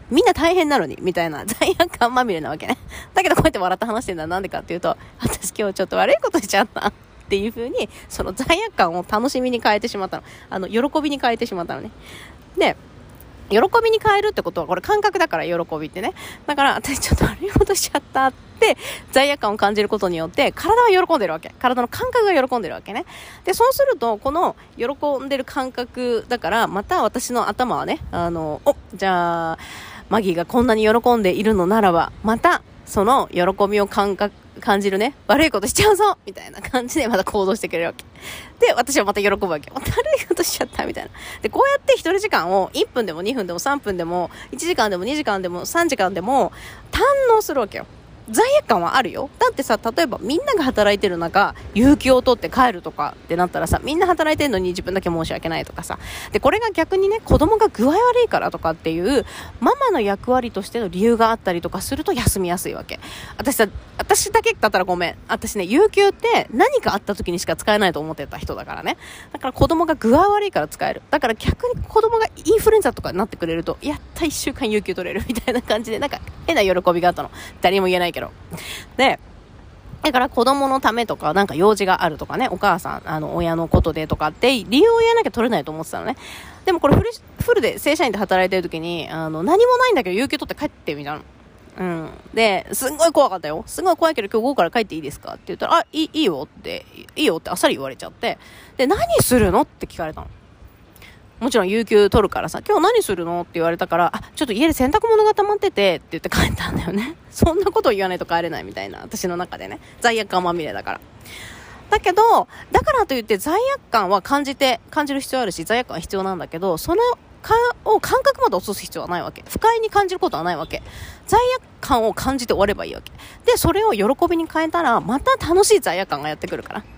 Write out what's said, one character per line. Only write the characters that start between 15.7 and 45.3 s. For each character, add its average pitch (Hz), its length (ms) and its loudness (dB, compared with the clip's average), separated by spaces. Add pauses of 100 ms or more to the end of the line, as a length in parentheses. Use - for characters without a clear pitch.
び 151 100 -8
っ - 20 -16
て 180 100 -10
ね。 254 140 -6 (320)
だ 294 80 -2
か 285 80 2
ら、 269 120 4
私 254 260 -6
ち - 120 -4
ょ - 40 6
っ - 20 -4
と - 60 2
悪 214 200 -2
い 403 60 -4
こ 415 140 4
と 392 100 2
し - 160 -2
ち - 40 -2
ゃ 302 40 -2
っ 285 40 -2 (100)
た 269 140 2
っ 262 60 0
て、 - 460 0 (320)
罪 277 220 4
悪 285 80 -4
感 208 120 0
を 214 40 -4
感 208 180 2
じ 208 80 2
る 208 60 0
こ 214 100 -2
と 202 100 0
に 175 80 -2
よ 160 120 -4
っ - 20 -14
て、 233 220 0
体 427 280 2
は 370 260 6
喜 339 100 2
ん - 20 -2
で 202 80 0
る 160 60 -4
わ 160 80 -6
け。 - 180 -18
体 247 240 2
の 240 60 -4
感 508 240 -6
覚 480 120 4
が 302 240 2
喜 254 100 -2
ん 226 40 -4
で 165 60 -6
る 127 60 -8
わ 85 60 -12
け - 120 -14
ね。 233 120 -8 (400)
で、 359 80 0
そ 466 160 4
う 539 40 4
す 554 120 0
る 508 140 0
と、 233 200 -2
こ 269 120 -4
の 302 240 0 (220)
喜 233 100 -4 (360)
ん 269 60 -10
で 269 80 -2
る 269 80 -6
感 262 280 -6
覚 240 560 -4
だ 240 100 -4
か 160 120 -6
ら、 214 180 2
ま 185 160 -6
た 370 180 0
私 240 300 -2
の 233 160 0
頭 214 280 -2
は 139 100 -4
ね、 302 120 -4 (140)
あ 175 180 -2
の、 160 340 -6
お、 285 120 2 (180)
じ 196 100 -6
ゃ 170 480 0
あ、 160 60 -8 (500)
マ 208 120 0
ギ 190 120 0
ー - 20 -4
が 170 120 -2
こ 247 160 2
ん 233 40 2
な 220 80 4
に 214 120 2
喜 233 300 4
ん 226 60 0
で 185 100 4
い 208 100 -2
る 220 120 2
の 180 120 2
な 214 140 2
ら 196 100 4
ば、 170 220 2 (100)
ま 220 160 0
た、 339 240 2 (240)
そ - 180 0
の 262 240 2
喜 175 140 -2 (260)
び 208 120 2
を 202 60 2
感 196 300 -2
覚、 208 180 -4 (260)
感 202 200 2
じ 202 100 0
る 190 80 0
ね、 233 160 0 (120)
悪 285 180 4
い 311 60 2
こ 202 100 -2
と 190 60 -2
し - 60 -2
ち - 80 0
ゃ 403 120 6
う 392 40 6
ぞ 403 300 2
み 196 60 -12
た - 140 -18
い - 40 -18
な - 100 -18
感 247 260 -4
じ 269 140 -2
で 233 80 0
ま 233 80 2
た 185 80 2
行 196 220 -2
動 190 100 0
し - 40 -14
て 180 80 -6
く - 40 -10
れ 170 80 -2
る 170 60 -2
わ - 100 -6
け。 - 80 -18 (600)
で、 - 100 6
私 247 240 0
は 214 60 2
ま 202 100 0
た 208 60 -2
喜 202 100 2
ぶ 196 160 0
わ 165 120 -4
け。 - 120 -16
ま 269 100 -10
た - 100 -4
悪 - 60 -6 (260)
い - 40 -12
こ - 80 -2
と 349 80 0
し - 160 -4
ち - 20 -6
ゃ 262 40 -2
っ 247 40 -4
た - 180 -6
み - 80 -8
た - 60 -10
い - 40 -12
な。 - 60 -16 (320)
で、 214 60 -2
こ - 160 2
う 277 40 4
や 277 80 4
っ 277 40 -12
て 269 140 4
一 - 60 2
人 359 180 0
時 403 100 -2
間 180 240 0
を 190 200 2
一 - 140 0
分 233 200 -2
で 165 60 -6
も 160 100 -10
二 214 120 -2
分 214 120 -4
で 175 60 -6
も 170 60 -6
三 277 220 -2
分 202 160 -4
で 175 80 -4
も、 170 260 -2 (220)
一 302 140 -8
時 349 100 -2
間 214 140 2
で 190 60 -2
も 180 80 -6
二 269 120 -4
時 302 80 -4
間 202 160 -2